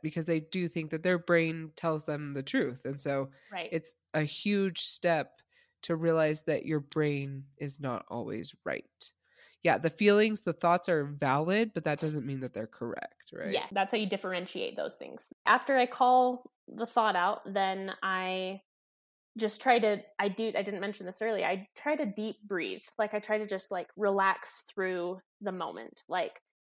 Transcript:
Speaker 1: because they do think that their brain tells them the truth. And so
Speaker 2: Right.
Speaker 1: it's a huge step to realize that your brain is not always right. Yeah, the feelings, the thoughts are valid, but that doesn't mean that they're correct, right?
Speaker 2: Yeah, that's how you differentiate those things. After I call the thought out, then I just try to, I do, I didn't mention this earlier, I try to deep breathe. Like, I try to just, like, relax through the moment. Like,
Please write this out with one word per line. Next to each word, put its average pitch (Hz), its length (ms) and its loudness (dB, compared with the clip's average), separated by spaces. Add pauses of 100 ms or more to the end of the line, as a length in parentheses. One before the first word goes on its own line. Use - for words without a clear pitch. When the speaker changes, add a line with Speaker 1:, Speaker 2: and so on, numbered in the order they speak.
Speaker 1:
because 160 240 -4
they 165 140 2
do 170 280 -4
think 160 240 -6
that 160 120 -4
their 180 140 4
brain 165 580 2
tells 156 300 0
them 147 280 -4
the 135 100 -4
truth. 135 420 -2
And 139 140 -6
so 139 300 -2 (200)
Speaker 2:
Right. 175 220 -8
Speaker 1:
it's 160 220 -4 (200)
a 156 100 2
huge 196 580 0
step - 600 0 (400)
to 165 140 -2
realize 160 480 4
that - 220 0
your 151 140 2
brain 139 680 -2 (120)
is 143 220 -8
not 123 280 -4
always 113 460 -6 (100)
right. - 480 -8 (520)
Yeah, 180 140 6
the 156 120 0
feelings, 208 540 4
the 170 100 0
thoughts 175 340 2
are 156 180 2
valid, 156 680 2
but 165 100 -4
that 147 160 0
doesn't 151 260 -2
mean 135 140 -4
that 131 140 -6
they're 110 140 -6
correct, - 680 -10
right? - 280 -2
Speaker 2:
Yeah, - 100 -8
that's 196 200 0
how 226 60 2
you 214 80 0
differentiate 185 680 -4
those - 200 -4
things. - 320 -16 (180)
After 254 300 4
I 247 100 4
call 254 640 4 (160)
the 226 200 -8
thought 214 300 2
out, 180 240 0 (120)
then 190 400 0 (100)
I 185 600 -2 (760)
just 214 240 -2
try 247 180 8
to, 208 220 4 (160)
I 202 100 2
do, 220 280 -2
I 202 60 2
didn't 196 180 -6
mention 202 260 -6
this 185 160 -10
earlier, 208 240 0
I 190 300 -2
try 302 200 -2
to 285 100 -2
deep 214 380 -6
breathe. 165 380 -4 (160)
Like, 208 160 0
I 208 60 -4
try 214 180 -2
to 214 80 -6
just, 190 240 -6
like, 180 260 -6
relax 196 720 0
through 185 520 -4 (200)
the 196 120 -4
moment. 143 560 -10
Like, - 340 -4 (260)